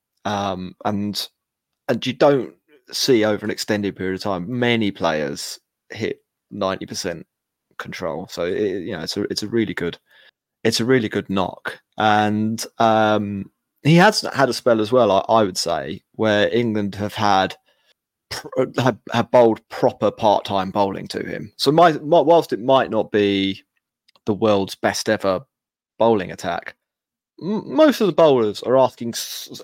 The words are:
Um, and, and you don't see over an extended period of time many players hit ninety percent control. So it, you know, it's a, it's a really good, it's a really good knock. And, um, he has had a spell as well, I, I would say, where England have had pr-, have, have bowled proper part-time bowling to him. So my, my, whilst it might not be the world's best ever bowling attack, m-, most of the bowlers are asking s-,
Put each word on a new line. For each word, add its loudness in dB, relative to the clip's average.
Um, -6
and, -4
and -2
you -4
don't 2
see 2
over 0
an -4
extended -4
period -4
of -10
time -4
many 0
players -4
hit -8
ninety -4
percent -8
control. -8
So -6
it, -2
you -8
know, -10
it's -8
a, -4
it's -6
a -8
really 0
good, -6
it's 0
a -2
really 2
good -6
knock. -6
And, 2
um, 2
he 6
has 6
had 2
a -2
spell 2
as -2
well, 4
I, 4
I 4
would -4
say, -6
where 2
England -2
have -6
had 2
pr-, -4
have, 0
have -2
bowled 6
proper -2
part-time 0
bowling -2
to -8
him. -10
So -4
my, 6
my, 2
whilst 4
it -6
might 2
not -2
be 0
the -2
world's 0
best -2
ever -2
bowling 2
attack, -8
m-, -6
most 4
of 2
the 0
bowlers 4
are 2
asking 0
s-, -12